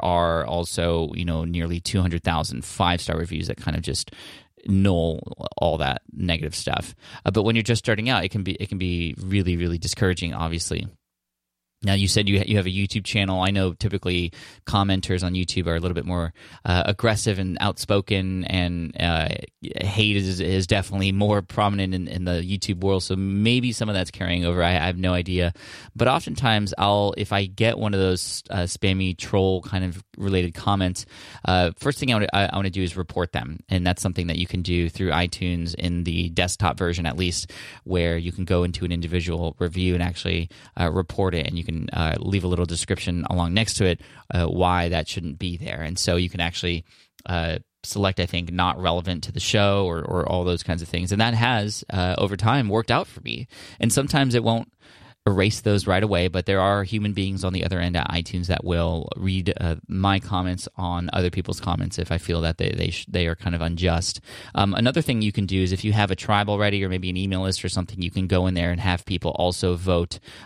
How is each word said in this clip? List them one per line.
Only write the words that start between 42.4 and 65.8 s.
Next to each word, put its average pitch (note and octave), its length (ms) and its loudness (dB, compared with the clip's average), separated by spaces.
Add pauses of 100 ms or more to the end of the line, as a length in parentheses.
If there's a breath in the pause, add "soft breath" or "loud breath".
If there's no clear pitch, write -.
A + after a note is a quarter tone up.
a - 20 0
little F2+ 180 2
description E2+ 640 -2
along F2 240 0
next G#2+ 200 2
to G2+ 120 2
it, F2+ 140 2 (340 loud breath)
uh, F2 120 2
why F2 420 2
that E2 220 -2
shouldn't E2 280 -6
be F2 200 -4
there. - 240 -8
And D#2+ 180 -6
so F2+ 160 2
you F2+ 140 2
can F2+ 100 -6
actually, E2+ 460 -2 (400 soft breath)
uh, E2 320 -2 (260)
select, G2 360 0
I F2 60 2
think, F2 260 -4
not F2+ 300 0
relevant F2 440 0
to - 60 -8
the - 80 -8
show G2+ 460 2
or, E2 160 -2
or F2 260 -2
all F2 160 0
those F2 200 0
kinds E2+ 180 -2
of E2 80 -10
things. F2+ 220 -2
And G2+ 100 2
that A#2 120 2
has, A2+ 560 0
uh, F2+ 280 0
over G2+ 180 2
time A2 340 2
worked A2 220 0
out D#3+ 160 0
for - 140 -18
me. - 260 -8 (320 loud breath)
And A#2 140 2
sometimes C#3 400 2
it A#2+ 100 4
won't A2+ 280 0 (540 soft breath)
erase G2+ 360 4
those G#2 260 2
right F#2+ 160 4
away, F#2 240 2
but F2+ 180 -2
there G2 140 2
are G2+ 240 4
human G#2 300 -2
beings F#2+ 320 -2
on F#2 80 0
the F2+ 100 -2
other F2 160 0
end F2 160 0
at - 140 0
iTunes F2 380 -2
that F2+ 160 0
will E2+ 520 0
read, F#2 460 0
uh, D#2+ 140 0 (120)
my F#2+ 320 2
comments F2+ 560 -2
on F2 380 -4
other F2+ 160 2
people's F2+ 320 -4
comments F2+ 380 -2
if E2+ 120 -4
I E2+ 60 2
feel E2+ 240 -2
that D#2+ 160 0
they, - 140 0
they, F2 180 0
sh-, - 180 -6
they F2+ 200 0
are E2 80 -2
kind E2+ 200 -2
of E2 60 -4
unjust. E2+ 580 0 (360 loud breath)
Um, G2+ 180 2
another B2+ 280 2
thing A#2+ 200 0
you G#2 100 2
can G2+ 140 0
do F#2+ 160 2
is F#2 100 2
if F#2+ 140 -2